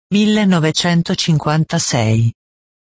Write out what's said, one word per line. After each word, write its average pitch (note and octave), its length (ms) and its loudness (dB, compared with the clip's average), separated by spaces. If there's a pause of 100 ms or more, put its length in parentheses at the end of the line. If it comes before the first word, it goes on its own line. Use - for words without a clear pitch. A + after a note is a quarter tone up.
(120)
millenovecentocinquantasei. D#3+ 2250 0 (600)